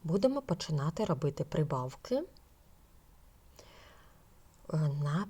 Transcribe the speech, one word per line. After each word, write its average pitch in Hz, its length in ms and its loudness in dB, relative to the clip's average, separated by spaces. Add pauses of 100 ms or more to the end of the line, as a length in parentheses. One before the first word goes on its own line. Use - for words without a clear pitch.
Будемо 247 380 4
починати 160 640 0
робити 147 380 0
прибавки, 147 720 -2
е, 302 80 0 (2500)
на 147 520 2